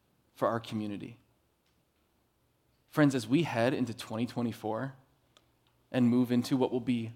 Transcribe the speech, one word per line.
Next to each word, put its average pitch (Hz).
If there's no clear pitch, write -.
for 120
our 113
community? 107
Friends, 143
as 113
we 151
head 120
into 113
twenty 113
twenty-four 120
and 123
move 123
into 120
what 127
will 127
be 117